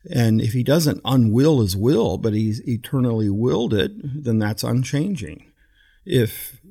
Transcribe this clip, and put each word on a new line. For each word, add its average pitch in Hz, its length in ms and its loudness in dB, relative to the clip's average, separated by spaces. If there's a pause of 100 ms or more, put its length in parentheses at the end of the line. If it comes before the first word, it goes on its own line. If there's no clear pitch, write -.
And 110 320 2
if 113 120 -2
he 123 100 -2
doesn't 147 400 2
unwill 127 580 4
his 98 160 0
will, 123 400 2
but 104 160 -2
he's 110 360 -2
eternally 117 600 -2
willed 131 460 0
it, 104 160 2 (320)
then 113 160 0
that's 107 240 -2
unchanging. 123 880 -4 (540)
If - 560 -2 (100)